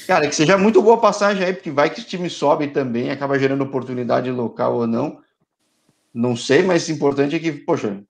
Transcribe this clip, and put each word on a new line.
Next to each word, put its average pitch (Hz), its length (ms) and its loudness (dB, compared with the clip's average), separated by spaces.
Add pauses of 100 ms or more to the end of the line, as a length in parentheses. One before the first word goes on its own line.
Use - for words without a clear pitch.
Cara, 160 200 2
que 143 80 -6
seja 165 220 4
muito 196 240 4
boa 226 180 6
passagem 202 460 2
aí, 185 80 -2
porque 175 180 -10
vai 143 180 2
que 160 120 -10
o - 40 -18
time 180 240 -6
sobe 147 380 0
também, 131 420 -4
acaba 139 300 -2
gerando 135 240 0
oportunidade 123 680 -4
local 123 440 -2
ou 117 120 0
não. 120 340 -4 (920)
Não 120 220 -2
sei, 165 260 2
mas 175 260 0
o 160 40 -4
importante 143 440 0
é 165 40 -4
que, 160 120 -4
poxa, 120 580 -4